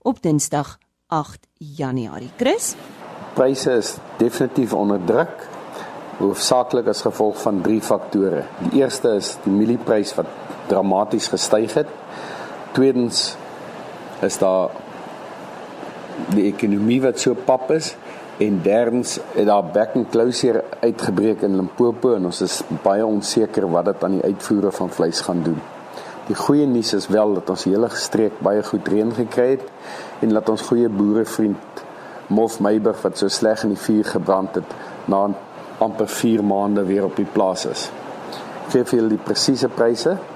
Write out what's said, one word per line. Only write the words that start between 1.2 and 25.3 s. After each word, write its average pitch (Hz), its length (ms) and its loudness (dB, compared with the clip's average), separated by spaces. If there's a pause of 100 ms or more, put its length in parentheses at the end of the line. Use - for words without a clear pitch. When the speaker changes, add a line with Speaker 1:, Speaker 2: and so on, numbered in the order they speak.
Speaker 1:
Januarie. 127 840 -6
Chris? 311 400 0 (580)
Speaker 2:
Pryse 131 380 4
is - 260 0 (200)
definitief 120 540 2
onder 101 320 2
druk, 123 440 0 (720)
hoofsaaklik 120 680 2
as 104 140 0
gevolg 107 400 0
van 101 200 0
drie 107 180 2
faktore. 95 640 0 (140)
Die - 220 2
eerste 123 280 2
is 101 360 0
die 98 80 2
mielieprys 110 640 2
wat 90 100 -2 (400)
dramaties 98 600 2
gestyg 110 460 0
het. 151 120 2 (840)
Tweedens 123 640 2 (840)
is - 160 0
daar 92 320 2 (1600)
die 101 180 4
ekonomie 107 500 2
wat 123 180 2
so 127 140 4
pap 127 360 2
is. 156 260 0 (440)
En 101 220 2
derdens 117 580 2 (140)
het 101 120 4
daar 101 240 4
back 104 240 2
and 120 160 0
close 120 360 2
hier 113 180 2 (160)
uitgebreek 107 600 2
in 98 140 2
Limpopo 117 600 2
en 92 80 0
ons 87 180 -4
is - 200 -2 (200)
baie 101 240 4
onseker 104 640 0
wat 85 140 2
dit 98 200 0
aan 92 140 0
die - 60 0
uitvoere 98 480 2
van 90 180 -4
vleis 82 300 0
gaan 87 220 -2